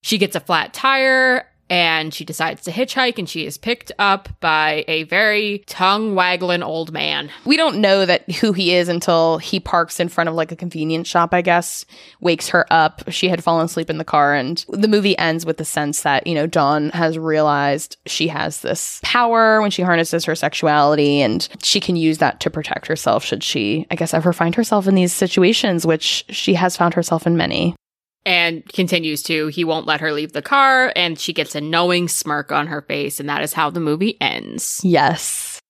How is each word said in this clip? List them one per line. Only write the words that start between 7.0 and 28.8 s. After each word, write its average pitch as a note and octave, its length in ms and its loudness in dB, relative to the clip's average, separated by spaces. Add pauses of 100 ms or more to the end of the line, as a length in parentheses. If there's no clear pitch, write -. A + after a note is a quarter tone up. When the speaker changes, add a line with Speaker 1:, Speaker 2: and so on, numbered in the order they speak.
Speaker 2:
We F3+ 100 4
don't D#4 220 2
know G3 280 4
that F3+ 240 0
who G#3+ 220 0
he F3+ 240 2
is F3 140 2
until E3 480 2
he F3 240 -4
parks - 360 -2
in F3 120 -2
front E3 180 -2
of, D#3+ 80 -4
like, E3 160 -2
a E3 60 -12
convenience D#3+ 500 -4
shop, E3+ 260 2
I F3+ 80 2
guess, F3 440 0 (340)
wakes E3+ 300 0
her F3 220 2
up. - 380 2
She F3+ 200 -2
had E3+ 120 0
fallen E3 260 2
asleep E3 220 -4
in D#3 100 -4
the D#3+ 40 -6
car, C#3+ 320 4
and C#3+ 320 -2
the G#3 220 0
movie G3+ 280 2
ends E3 280 -2
with D#3+ 100 -2
the D#3+ 80 -8
sense D3+ 380 -4
that, C#3 260 0
you E3+ 80 -2
know, D3 100 0
Dawn D3+ 440 2
has E3 280 -2
realized D3+ 760 0 (100)
she - 220 -2
has D3+ 320 -4
this - 420 -6
power A3+ 600 4
when G3+ 100 0
she F#3+ 120 -4
harnesses E3+ 420 2
her D#3+ 100 -2
sexuality, D3 840 2
and A2+ 260 0 (160)
she - 160 2
can F3+ 160 -2
use D#3+ 220 2
that D3 240 0
to - 80 0
protect - 380 -6
herself A#2+ 360 0
should - 220 -6
she, A#2 440 -2
I - 60 -4
guess, - 180 -4
ever E3 200 2
find E3+ 220 0
herself G#3 320 0
in G3 80 4
these F3+ 180 4
situations, E3+ 720 2
which - 400 0
she - 280 0
has F3+ 200 2
found F3 200 2
herself E3+ 300 0
in E3+ 120 2
many. F3 400 0 (480)
Speaker 1:
And E3+ 440 0
continues E3+ 540 -2